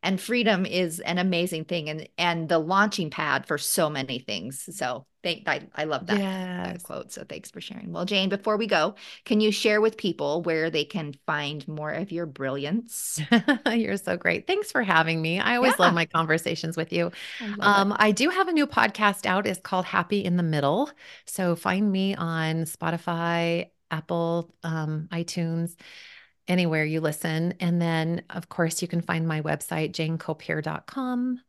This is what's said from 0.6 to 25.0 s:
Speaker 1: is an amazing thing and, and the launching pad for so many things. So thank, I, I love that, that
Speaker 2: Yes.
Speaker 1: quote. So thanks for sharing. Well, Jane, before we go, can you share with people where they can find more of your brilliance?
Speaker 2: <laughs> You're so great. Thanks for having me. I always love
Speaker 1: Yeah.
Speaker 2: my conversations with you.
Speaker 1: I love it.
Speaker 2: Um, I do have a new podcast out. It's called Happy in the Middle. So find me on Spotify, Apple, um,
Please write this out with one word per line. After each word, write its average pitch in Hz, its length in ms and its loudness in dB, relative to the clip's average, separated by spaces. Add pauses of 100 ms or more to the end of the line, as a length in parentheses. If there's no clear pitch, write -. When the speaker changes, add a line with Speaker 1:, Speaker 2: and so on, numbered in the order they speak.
Speaker 1:
is 170 340 -2
an 175 200 -2
amazing 180 460 0
thing 160 240 -4
and, 156 280 -10
and 165 320 0
the 170 80 4
launching 185 540 2
pad 143 340 -2
for 147 140 -2
so - 280 2
many 135 300 -4
things. 110 580 -8
So 127 300 -6 (160)
thank, - 260 -4
I, 147 140 -2 (140)
I 151 80 -2
love 156 240 -4
that, 202 100 2
that 185 560 -4
Speaker 2:
Yes. 175 80 -12
Speaker 1:
quote. - 300 -12
So - 120 -14
thanks - 280 -14
for - 100 -14
sharing. - 320 -12
Well, 170 120 -4
Jane, 196 240 2
before 202 280 0
we 220 80 0
go, 196 300 2 (300)
can 214 160 4
you 214 100 4
share 214 280 2
with 220 160 4
people 165 460 -2
where 160 300 0
they 151 140 0
can 147 280 -8 (140)
find 147 400 -4
more 151 240 -6
of 165 200 -6
your 170 140 -4
brilliance? 143 960 -4 (240)
Speaker 2:
<laughs> 254 260 2
You're 220 260 0
so 185 200 -2
great. 175 300 0
Thanks 403 240 0
for 254 100 0
having 165 400 4
me. 165 180 0
I 233 160 2
always 254 220 4
love 175 140 8
Speaker 1:
Yeah. 170 40 4
Speaker 2:
my 165 120 4
conversations 160 680 0
with 160 160 -4
you. 170 200 2 (280)
Speaker 1:
I 240 60 -8
love 208 120 -4
it. 208 60 -4
Speaker 2:
Um, 202 360 6
I 214 120 8
do 240 200 4
have 359 160 2
a 359 60 0
new 302 120 6
podcast 214 640 2
out. 196 180 2
It's 190 160 -2
called 185 240 -2
Happy 196 400 0
in 175 100 2
the 175 80 4
Middle. 156 460 2 (360)
So 175 300 0
find 190 360 2
me 190 240 2
on 160 480 -2
Spotify, 170 1040 -2 (200)
Apple, 170 640 -2 (100)
um, 156 500 -4